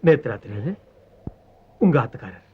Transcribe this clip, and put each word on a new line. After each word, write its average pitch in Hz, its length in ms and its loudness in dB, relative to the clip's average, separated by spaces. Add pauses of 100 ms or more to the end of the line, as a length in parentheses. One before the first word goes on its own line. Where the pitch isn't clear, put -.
நேத்து 151 280 2
ராத்திரி 104 440 -8 (1080)
உங்க 170 180 4
ஆத்துக்காரர் - 540 -8